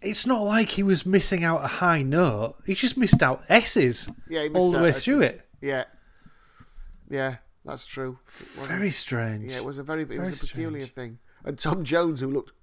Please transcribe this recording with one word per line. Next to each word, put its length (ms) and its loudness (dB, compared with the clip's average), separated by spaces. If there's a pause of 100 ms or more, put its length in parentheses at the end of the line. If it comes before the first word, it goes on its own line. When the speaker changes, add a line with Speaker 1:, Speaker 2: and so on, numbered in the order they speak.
Speaker 1:
It's 240 0
not 160 2
like 280 2
he 120 -2
was 240 2
missing 380 2
out 200 0
a 40 -4
high 340 2
note. 540 2 (100)
He 80 0
just 220 0
missed 260 6
out 260 2
S's 600 4 (200)
Speaker 2:
Yeah, 140 -2
he 60 -2
Speaker 1:
all 40 -4
Speaker 2:
missed 200 4
Speaker 1:
the 60 2
Speaker 2:
out 60 4
Speaker 1:
way 80 6
through 300 2
Speaker 2:
S's. 140 2
Speaker 1:
it. 60 -20 (200)
Speaker 2:
Yeah, 220 -2 (1200)
yeah, 280 -4 (280)
that's 220 -10
true. 320 -10 (220)
It 80 -16 (100)
wasn't 100 -12 (100)
Speaker 1:
Very 120 -2
strange. 600 -6
Speaker 2:
Yeah, 60 -8
it 60 -8
was 140 -10
a 40 -12
very, 200 -6
it 60 -8
Speaker 1:
Very 120 -8
Speaker 2:
was 220 -6
a 40 -2
peculiar 400 -8
Speaker 1:
strange. 60 -20 (180)
Speaker 2:
thing. 80 -18 (280)
And 120 -8
Tom 260 -2
Jones, 360 0
who 80 -4
looked 240 -6 (100)